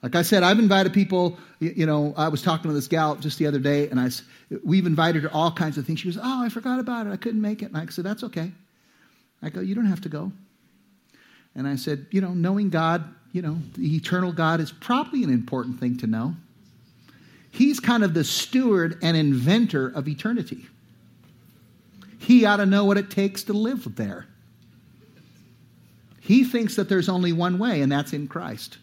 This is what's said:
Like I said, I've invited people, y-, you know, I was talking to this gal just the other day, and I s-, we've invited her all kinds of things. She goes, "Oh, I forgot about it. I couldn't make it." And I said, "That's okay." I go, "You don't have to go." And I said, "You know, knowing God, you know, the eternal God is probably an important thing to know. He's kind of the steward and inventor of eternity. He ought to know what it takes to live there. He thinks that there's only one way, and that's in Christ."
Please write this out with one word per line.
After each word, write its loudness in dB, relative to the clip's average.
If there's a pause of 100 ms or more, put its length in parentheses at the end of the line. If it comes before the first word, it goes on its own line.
Like -6
I 4
said, 4
I've 6
invited 4
people, 2 (220)
y-, -2
you 0
know, 0
I 0
was -4
talking 0
to -2
this -4
gal 0
just -8
the 0
other 0
day, 0
and -2
I 0
s-, -6 (420)
we've 2
invited 2
her -6
all 2
kinds -4
of -6
things. -4
She -6
goes, -6
"Oh, -4
I -2
forgot -4
about -6
it. -6
I -8
couldn't -4
make -4
it." -10
And -10
I -6
said, -8
"That's -6
okay." -8 (920)
I -8
go, -8
"You -4
don't 0
have -2
to -8
go." -8 (1200)
And -6
I -2
said, -6
"You 2
know, -2
knowing 0
God, 0 (280)
you -4
know, -4 (160)
the 0
eternal -2
God 2
is -4
probably -2
an 0
important -2
thing -2
to -6
know. -2 (1120)
He's 2
kind 4
of 2
the 2
steward 0
and 2
inventor 2
of -6
eternity. -6 (1500)
He 8
ought 4
to 2
know 4
what 4
it -4
takes -2
to -4
live -4
there. -8 (1900)
He 6
thinks -2
that -2
there's 2
only 0
one 0
way, 0
and 2
that's -2
in -6
Christ." -12